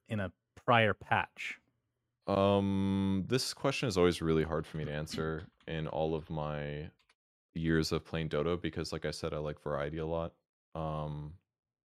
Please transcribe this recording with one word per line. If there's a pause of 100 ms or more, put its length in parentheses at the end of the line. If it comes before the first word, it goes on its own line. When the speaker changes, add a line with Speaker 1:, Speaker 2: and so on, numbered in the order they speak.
Speaker 1:
in
a (240)
prior
patch? (680)
Speaker 2:
Um,
this
question
is
always
really
hard
for
me
to
answer (200)
in
all
of
my (640)
years
of
playing
Dota,
because,
like
I
said,
I
like
variety
a
lot. (400)
Um, (580)